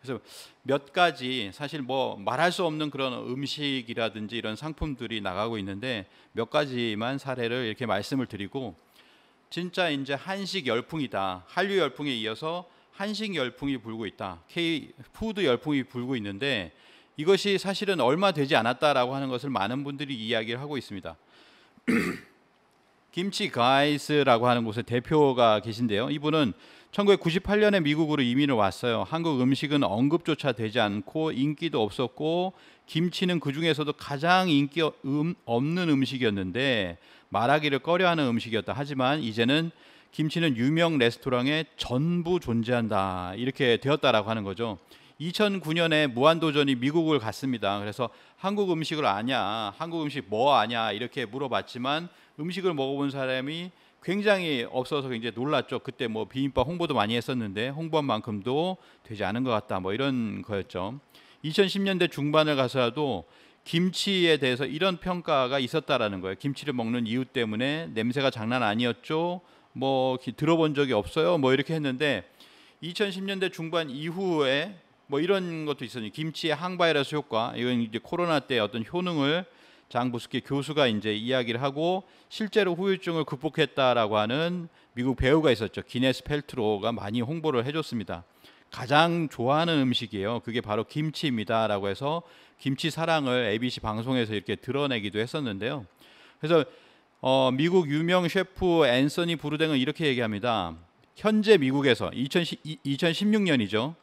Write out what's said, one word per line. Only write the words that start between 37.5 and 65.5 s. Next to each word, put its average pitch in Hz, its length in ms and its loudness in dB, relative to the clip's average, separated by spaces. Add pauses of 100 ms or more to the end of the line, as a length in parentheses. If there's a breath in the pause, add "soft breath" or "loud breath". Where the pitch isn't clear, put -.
꺼려하는 170 480 2
음식이었다. 110 480 -2
하지만 139 460 0
이제는 123 480 2 (420 loud breath)
김치는 156 440 0
유명 160 420 2
레스토랑의 127 680 2 (100)
전부 170 640 0
존재한다. 107 960 0
이렇게 123 420 2
되었다라고 123 520 2
하는 113 140 -2
거죠. 98 340 -6 (400 loud breath)
이천구 180 560 -2
년에 160 320 4
무한도전이 143 720 4
미국을 151 420 2
갔습니다. 110 600 -2
그래서 104 280 -6 (280 loud breath)
"한국 196 340 0
음식을 156 340 -2
아냐? 107 720 0
한국 165 260 -6
음식 139 260 -6
뭐 123 260 4
아냐?" 113 380 2
이렇게 117 340 -6
물어봤지만 127 840 -4 (320 soft breath)
음식을 180 320 -2
먹어본 139 380 -2
사람이 135 640 -6 (280 soft breath)
굉장히 180 680 0
없어서 131 380 -4
굉장히 117 260 -6
놀랐죠. 127 460 -2
그때 - 260 -6
뭐 110 180 -4
비빔밥 131 440 -2
홍보도 170 260 -2
많이 110 220 2
했었는데 117 540 -4
홍보한 156 340 -2
만큼도 123 720 -2 (260 loud breath)
되지 104 220 -6
않은 107 180 -2
것 131 80 0
같다. 104 300 0
뭐 92 120 -2
이런 117 500 -2
거였죠. 98 580 -6 (420 loud breath)
이천십 190 400 2
년대 185 240 2
중반을 151 480 2
가서라도 127 720 0 (380 soft breath)
김치에 175 720 2
대해서 131 300 0
이런 170 320 0
평가가 147 600 0